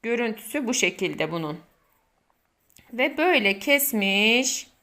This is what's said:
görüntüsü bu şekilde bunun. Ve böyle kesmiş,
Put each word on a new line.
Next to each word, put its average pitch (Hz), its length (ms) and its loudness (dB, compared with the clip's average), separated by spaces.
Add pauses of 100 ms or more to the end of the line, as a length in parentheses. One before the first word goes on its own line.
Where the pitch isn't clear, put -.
görüntüsü 233 640 -4
bu 254 60 -2
şekilde 165 580 -2
bunun. 156 280 -6 (1300)
Ve 254 240 -2
böyle 262 420 2
kesmiş, 220 1080 2 (160)